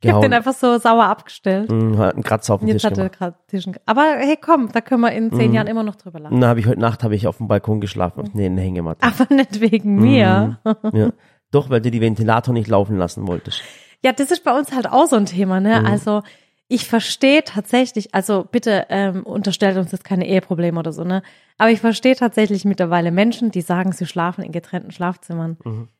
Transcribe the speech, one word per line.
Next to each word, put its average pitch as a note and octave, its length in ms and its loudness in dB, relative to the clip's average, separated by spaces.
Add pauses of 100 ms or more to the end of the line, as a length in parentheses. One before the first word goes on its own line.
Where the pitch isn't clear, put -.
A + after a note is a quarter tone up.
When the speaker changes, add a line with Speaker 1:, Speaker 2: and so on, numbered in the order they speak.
Speaker 1:
Ich - 80 -2
hab G#3 120 4
Speaker 2:
gehauen. - 20 6
Speaker 1:
den B3 120 4
einfach A#3+ 200 0
so A#3+ 240 2
sauer A3+ 280 4
abgestellt. G3 600 -4
Speaker 2:
Mhm, A2 300 2
hat G2 160 2
einen - 80 -6
Kratzer A2 320 -2
auf G2 60 -2
dem G#3+ 80 -2
Speaker 1:
Und A3 60 2
jetzt G#3+ 80 0
Speaker 2:
Tisch G#3+ 100 0
Speaker 1:
hat G3 40 -4
der F#3+ 120 -2
Speaker 2:
gemacht. F#3 100 -14
Speaker 1:
Kra-, F3 300 -10
Tisch F#3+ 160 -6
ge-, F#3 100 -10 (120)
aber B3+ 180 2 (140)
hey, C#4+ 220 0
komm, C#4 300 0
da A#3 120 0
können A#3+ 180 0
wir A#3 100 2
in A3+ 220 -2
zehn A3+ 160 2
Speaker 2:
Mhm. A3 60 4
Speaker 1:
Jahren A3 120 2
immer A3+ 160 -4
noch G#3 140 -6
drüber E3 240 -18
lachen. D3+ 140 -8
Speaker 2:
Und B2 80 4
dann A#2 80 4
hab A#2+ 80 2
ich G#2+ 100 0
heute B2 100 0
Nacht, A2+ 240 -2
hab A#2 80 0
ich G#2 160 0
auf F2 120 -4
dem A2 100 -8
Balkon G#2+ 320 0
geschlafen, F#2 400 -6
auf, G#2 140 -8
nee, G#2 120 0
in F#2 80 -2
der F#2 120 -2
Hängematte. F2 380 -4
Speaker 1:
Aber B3+ 300 2
nicht C4+ 260 0
wegen G#3 360 2
mir. G3+ 680 4
Speaker 2:
Mhm. G#3+ 320 -2
Ja. A2 120 4 (420)
Doch, C#3+ 200 0
weil B2 100 2
du A#2+ 100 0
die A2+ 100 0
Ventilator A2+ 540 0
nicht G#2+ 140 -2
laufen G2+ 300 2
lassen F#2 280 -4
wolltest. - 360 -6 (420)
Speaker 1:
Ja, B3+ 80 2
das C4+ 180 -2
ist F4 140 -2
bei B3+ 120 0
uns C#4+ 160 -4
halt C4 160 -4
auch C#4+ 200 4
so C4 80 2
ein G#3 100 2
Thema, F#3 320 -2
ne? G#3+ 220 2
Speaker 2:
Mhm. G#3+ 60 2
Speaker 1:
Also, G#3 360 0 (460)
ich A#3+ 200 -4
verstehe C4+ 560 2
tatsächlich, A#3+ 680 -2
also G3 380 -2
bitte, A3+ 380 0
ähm, G3 340 -2
unterstellt G3 540 -2
uns F3+ 160 -2
jetzt F#3 100 -8
keine F3+ 240 -2
Eheprobleme F3 540 -2
oder D#3+ 120 -6
so, D#3 120 -8
ne? F3+ 180 -2 (360)
Aber A3+ 120 4
ich A3 100 2
verstehe A#3 360 2
tatsächlich G#3+ 480 0
mittlerweile F3 480 0
Menschen, A3 400 0
die F#3 80 -4
sagen, F3+ 320 -2
sie - 120 -6
schlafen F3 380 -6
in - 80 -12
getrennten E3+ 400 -10
Schlafzimmern. E3+ 720 -8
Speaker 2:
Mhm. A2+ 240 -10 (140)